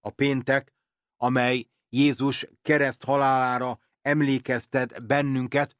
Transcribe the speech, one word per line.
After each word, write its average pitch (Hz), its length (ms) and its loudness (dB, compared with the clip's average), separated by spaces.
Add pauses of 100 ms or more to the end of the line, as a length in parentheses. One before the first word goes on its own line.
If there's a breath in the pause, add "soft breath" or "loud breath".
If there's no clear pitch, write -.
A 104 100 -10
péntek, 135 640 -2 (420)
amely 123 520 0 (200)
Jézus 135 600 0 (140)
kereszt 143 420 0
halálára 127 760 0 (220)
emlékeztet 131 1040 -2
bennünket 139 720 0